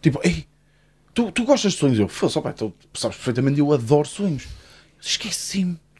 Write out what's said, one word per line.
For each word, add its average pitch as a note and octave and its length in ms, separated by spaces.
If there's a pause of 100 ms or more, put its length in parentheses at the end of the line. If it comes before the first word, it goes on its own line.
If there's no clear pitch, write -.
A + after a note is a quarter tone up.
Tipo, C#3+ 240
"Ei, D#3+ 220 (640)
tu, A#3 180
tu A#3+ 140
gostas A3 300
de - 40
sonhos?" C3 200
Eu, G2 100
"Foda-se, - 300
ó - 20
pai, - 140
tu A2 180 (220)
sabes - 240
perfeitamente, C3+ 420
eu D3 100
adoro C#3+ 380
sonhos." F3 360
Eu - 40 (500)
disse, - 120
"Esqueci-me." F3+ 680 (220)